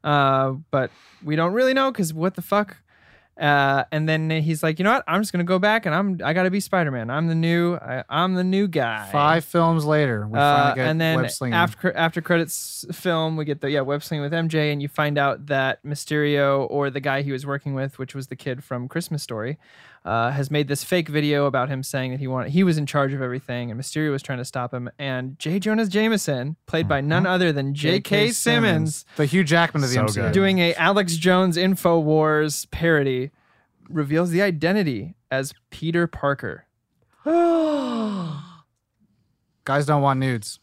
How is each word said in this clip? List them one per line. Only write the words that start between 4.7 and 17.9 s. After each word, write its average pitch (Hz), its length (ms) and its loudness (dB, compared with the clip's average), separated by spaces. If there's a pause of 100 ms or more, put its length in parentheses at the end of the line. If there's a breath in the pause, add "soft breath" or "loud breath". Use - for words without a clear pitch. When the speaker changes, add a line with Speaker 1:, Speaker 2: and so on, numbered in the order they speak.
Speaker 1:
"You 180 60 0
know 214 80 4
what? 269 160 2
I'm 175 120 2
just 208 120 -4
gonna 175 100 0
go 180 160 2
back 214 280 2
and 151 80 0
I'm, 185 300 0
I 147 80 0
gotta 185 180 2
be 196 100 -2
Spider-Man. 135 500 -2
I'm 156 160 -2
the 165 80 0
new, 170 400 2
I, 127 340 -8
I'm 180 260 0
the 180 100 0
new 190 240 2
guy." 117 420 -2
Speaker 2:
Five 147 340 4
films 165 400 2
later, 135 440 2
we 110 100 -2
Speaker 1:
Uh, 143 180 6
Speaker 2:
finally 143 200 4
get 127 140 0
Speaker 1:
and 160 100 0
then 160 220 2
Speaker 2:
web 123 100 -2
slinging. 123 220 -4
Speaker 1:
after, 175 420 0
after 165 240 0
credits - 720 -2
film, 160 440 -2
we 156 80 -4
get 147 160 -6
the, 139 100 -4
yeah, 147 100 0
web 139 240 -4
sling 151 160 -4
with 143 120 -4
M 165 160 0
J, 151 240 2
and 147 80 -4
you 143 60 -6
find 147 320 0
out 139 280 0
that 135 380 -2
Mysterio, 143 840 0
or 143 200 -2
the 135 100 -6
guy 139 220 -2
he 139 100 -4
was 131 120 -6
working 139 300 -6
with, 135 240 -6